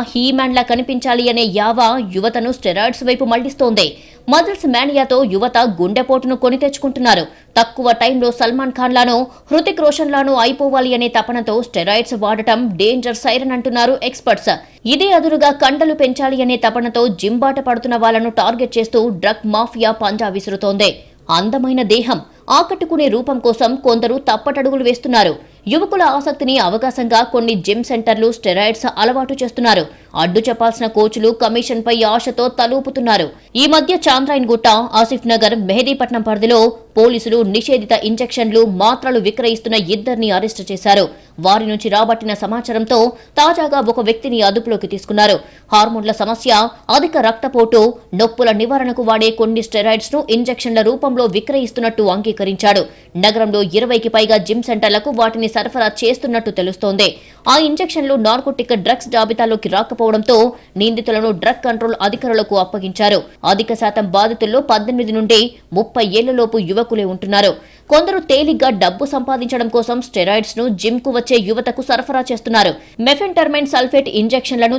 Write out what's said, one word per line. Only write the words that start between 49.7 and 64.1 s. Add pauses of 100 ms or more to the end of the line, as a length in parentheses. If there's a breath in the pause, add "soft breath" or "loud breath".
ను (160)
ఇంజెక్షన్ల
రూపంలో (100)
విక్రయిస్తున్నట్టు
అంగీకరించాడు. (420 loud breath)
నగరంలో (160)
ఇరవైకి
పైగా (100)
జిమ్
సెంటర్లకు
వాటిని (100)
సరఫరా (140)
చేస్తున్నట్టు
తెలుస్తోంది. (460 loud breath)
ఆ (140)
ఇంజెక్షన్లు (120)
నార్కోటిక్ (100)
డ్రగ్స్
జాబితాలోకి
రాకపోవడంతో (440 loud breath)
నిందితులను (100)
డ్రగ్
కంట్రోల్ (100)
అధికారులకు (100)
అప్పగించారు. (340 loud breath)
అధిక
శాతం (100)